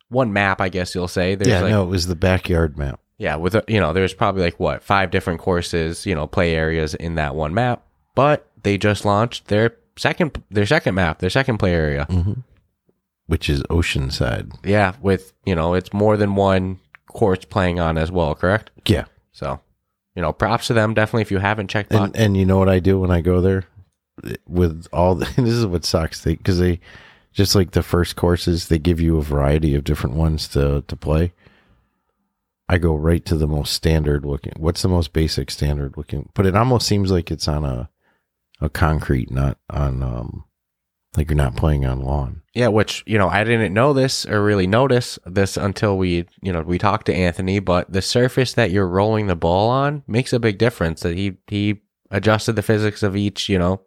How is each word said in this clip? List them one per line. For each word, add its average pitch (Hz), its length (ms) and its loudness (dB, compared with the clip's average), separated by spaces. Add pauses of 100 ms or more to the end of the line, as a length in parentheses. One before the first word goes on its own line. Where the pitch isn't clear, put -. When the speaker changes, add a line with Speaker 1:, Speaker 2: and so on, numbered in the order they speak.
Speaker 1:
one 117 240 0
map, 98 260 0
I 98 80 0
guess 90 260 -4
you'll 90 140 -4
say. 92 280 0
There's 98 120 0
Speaker 2:
Yeah, 92 140 4
Speaker 1:
like 95 100 2
Speaker 2:
no, 104 120 2
it 90 40 -2
was 87 200 -2
the 90 100 -2
backyard 85 600 0
map. 69 220 -6 (180)
Speaker 1:
Yeah, 80 200 -4
with 92 180 -2
a, 107 140 2
you 110 100 2
know, 82 140 0
there's 92 200 0
probably, 98 280 -2
like, 87 180 -2
what, 76 240 -2
five 98 280 0
different 90 280 -2
courses, 85 680 -2
you 98 80 -2
know, 76 140 -4
play 85 280 0
areas 80 380 -2
in 82 220 -6
that 73 200 -2
one 78 180 -4
map. 120 320 -2 (300)
But 143 300 2 (180)
they 101 140 0
just 104 280 0
launched 104 420 0
their 110 300 0 (200)
second, 156 540 -2
their 101 140 0
second 139 300 0
map, 85 240 0
their 92 100 -2
second 135 280 0
play 95 160 0
area. 76 360 0
Speaker 2:
Mm-hmm. 95 320 -2 (840)
Which 80 220 -2
is 71 140 0
Oceanside. 85 880 -2 (140)
Speaker 1:
Yeah, 98 360 2
with, 95 300 -2 (140)
you 95 100 0
know, 82 180 0
it's 92 200 -2
more 104 240 2
than 101 180 0
one 95 440 0 (280)
course 95 380 0
playing 90 340 -2
on 82 180 0
as 82 140 -2
well, 82 240 -2
correct? 95 340 -2 (160)
Speaker 2:
Yeah. 82 200 0 (260)
Speaker 1:
So, 69 300 -10 (520)
you 92 80 -6
know, 78 120 -2
props 110 340 -2
to 131 60 0
them. 110 200 2
Definitely, 107 300 0
if - 80 -6
you 98 80 0
haven't 101 300 -2
checked 104 240 -4
Speaker 2:
And, 98 200 2
Speaker 1:
Bo- - 60 -8
Speaker 2:
and 104 160 4
you 95 100 4
know 95 140 4
what 95 100 4
I 95 100 4
do 95 200 2
when 92 120 0
I 87 100 2
go 90 200 2
there? 95 220 2 (840)
With 82 460 0
all 90 220 2
the, - 100 -2
<laughs> - 160 -4
this 117 120 2
is 117 120 0
what 87 200 -2
sucks. - 360 -2
They, 82 140 0
'cause 90 240 0
they, 90 220 2 (500)
just - 240 2
like 92 160 2
the 90 100 2
first 87 340 0
courses, 87 520 0
they 87 100 2
give 80 240 2
you 82 160 2
a 76 60 0
variety 73 520 2
of 71 100 -2
different 73 320 -2
ones 80 320 0
to, 71 380 0
to - 80 -10
play. 82 380 0 (1300)
I 92 100 2
go 82 180 2
right 80 300 0
to 87 100 0
the 78 120 0
most 73 260 -2
standard 73 520 0
looking. 71 320 -6
What's 78 240 -2
the 95 60 0
most 87 260 0
basic 76 380 -2
standard 71 460 -4
looking? - 360 -10
But 98 120 0
it 92 100 2
almost 123 320 2
seems 101 240 2
like 87 200 0
it's 76 160 -6
on 76 160 -2
a, 65 260 -6 (680)
a 73 100 -2
concrete, 73 600 -2
not 65 280 -2 (120)
on, 65 320 -2
um, 60 440 -8 (720)
like 73 140 0
you're 76 80 2
not 65 180 0
playing 71 300 2
on 65 160 -2
lawn. 67 400 -4 (120)
Speaker 1:
Yeah, 120 160 2
which, 104 360 0
you 110 120 0
know, 95 120 4
I 98 140 2
didn't 110 300 0
know 127 200 4
this 131 320 0
or 104 180 0
really 104 240 2
notice 123 580 2
this 95 320 -2
until 101 400 0
we, 87 280 0 (160)
you 95 100 -4
know, 85 100 -2
we 87 160 -2
talked 104 280 0
to - 100 0
Anthony, 92 440 0
but 90 320 0
the 92 100 -2
surface 123 520 0
that 110 180 2
you're 98 160 2
rolling 104 400 0
the 90 80 2
ball 87 340 2
on 139 380 -2
makes 117 260 -2
a 123 60 2
big 113 180 0
difference. 85 440 0
That 85 140 -2
he, 95 220 -4 (100)
he 104 340 -2 (300)
adjusted 107 420 2
the 104 80 -2
physics 107 420 0
of 98 120 0
each, 101 340 -2
you 98 100 2
know, 90 280 0